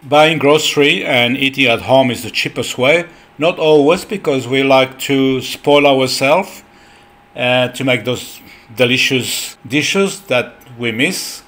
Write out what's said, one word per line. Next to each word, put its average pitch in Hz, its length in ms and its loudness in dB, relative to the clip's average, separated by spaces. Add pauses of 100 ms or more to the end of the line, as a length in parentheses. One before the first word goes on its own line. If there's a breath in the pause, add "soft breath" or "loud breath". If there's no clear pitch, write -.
buying 151 340 4
grocery 147 640 2
and 123 320 0
eating 135 300 0
at 117 160 2
home 123 300 2
is 113 100 -6
the 143 80 -10
cheapest - 480 -6
way. 160 300 0 (320 loud breath)
Not 170 180 -2
always, 156 480 2
because 139 420 -4
we 135 140 0
like 131 380 2 (100)
to 135 320 0
spoil 143 460 2
ourselves, 139 760 0 (720 soft breath)
uh, 127 340 0
to 127 140 -8
make 127 220 -2
those - 340 -8 (360 loud breath)
delicious 123 920 -2
dishes 151 600 -2
that 123 260 -2 (240)
we 117 140 -4
miss 143 560 -6